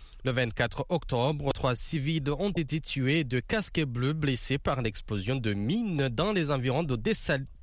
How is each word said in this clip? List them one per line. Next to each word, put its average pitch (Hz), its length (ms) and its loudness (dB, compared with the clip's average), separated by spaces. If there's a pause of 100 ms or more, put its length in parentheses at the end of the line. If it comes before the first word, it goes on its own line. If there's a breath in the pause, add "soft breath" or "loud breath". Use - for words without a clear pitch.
(240 loud breath)
Le 131 80 0
vingt-quatre 120 580 0
octobre, 143 640 0
trois 127 220 2
civils 147 560 -2
ont 190 200 0
été 160 300 -2
tués, 139 420 2
deux 127 180 0
casques 190 420 0
bleus 127 300 0
blessés 139 460 0
par 135 220 0
l'explosion 110 540 -2
de 113 180 0
mines 143 560 0
dans 165 240 0
les 156 180 0
environs 131 320 2
de 131 120 0
Dessal-, 135 520 0 (160)